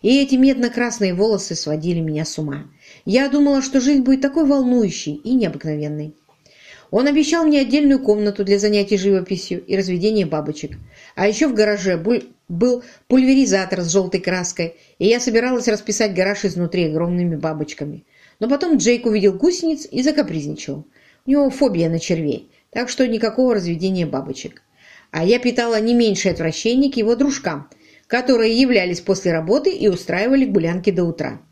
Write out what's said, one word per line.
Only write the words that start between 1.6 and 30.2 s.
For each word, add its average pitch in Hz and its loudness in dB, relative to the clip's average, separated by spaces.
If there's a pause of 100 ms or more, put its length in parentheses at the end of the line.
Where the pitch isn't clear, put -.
меня 156 -4
с - -8
ума. 151 -8 (360)
Я 254 2
думала, 285 2
что 262 0
жизнь 269 2
будет 262 2
такой 285 0
волнующей 247 0
и 233 -6
необыкновенной. 151 -4 (760)
Он 247 2
обещал 311 2
мне 294 4
отдельную 269 4
комнату 208 0
для 202 2
занятий 208 2
живописью 185 -2
и 196 -2
разведения 185 0
бабочек. 147 -6 (420)
А 196 -2
ещё 214 2
в 254 0
гараже 202 0
буль-, 196 -2 (220)
был 247 0 (240)
пульверизатор 240 4
с 170 -2
жёлтой 185 0
краской, 175 -4 (240)
и 185 2
я 240 2
собиралась 240 0
расписать 208 -2
гараж 190 -2
изнутри 175 0
огромными 170 -2
бабочками. 151 -6 (380)
Но 226 -2
потом 302 2
Джейк 240 2
увидел 208 4
гусениц 320 -2
и 254 -4
закапризничал. 156 -4 (400)
У - -6
него 277 4
фобия 202 0
на 165 0
червей, 160 -4 (200)
так 240 -6
что 254 0
никакого 226 0
разведения 175 -2
бабочек. 139 -8 (500)
А 160 -4
я 233 4
питала 240 0
не 226 2
меньшее 208 2
отвращение 233 0
к 240 -4
его 226 2
дружкам, 226 -4 (380)
которые 233 2
являлись 190 2
после 190 0
работы 196 0
и - 0
устраивали 214 0